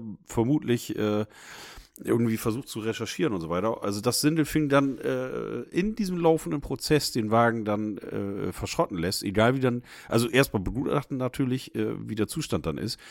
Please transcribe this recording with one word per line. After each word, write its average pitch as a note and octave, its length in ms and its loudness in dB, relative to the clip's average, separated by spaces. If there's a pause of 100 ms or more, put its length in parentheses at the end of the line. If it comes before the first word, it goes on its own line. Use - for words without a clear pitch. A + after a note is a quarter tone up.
(260)
vermutlich, A#2+ 720 2
äh, G#2 280 2 (800)
irgendwie A2+ 340 2
versucht A#2 300 -4
zu - 120 -8
recherchieren A2+ 540 -2
und F2 80 -2
so D#2+ 80 -6
weiter. F#2+ 340 0
Also G2+ 180 -2
dass A#2+ 200 2
Sindelfingen D3+ 480 2
dann, C3+ 280 4
äh, B2 720 -4
in G#3 260 0
diesem F#3 220 -2
laufenden D#3+ 440 2
Prozess - 500 0
den G#2+ 180 -2
Wagen A#2 340 4
dann, G#2 360 -2
äh, G2+ 520 -4
verschrotten - 460 -2
lässt, E2+ 260 -2
egal G#2+ 320 4
wie C3+ 40 -2
dann, A#2+ 240 2 (240)
also A#2 200 2
erstmal B2 360 2
begutachten C3+ 540 -2
natürlich, B2+ 580 -2
äh, A2 340 -4
wie A2 60 -6
der G#2 120 2
Zustand E2 380 -4
dann D2 140 -2
ist. - 200 -4 (100)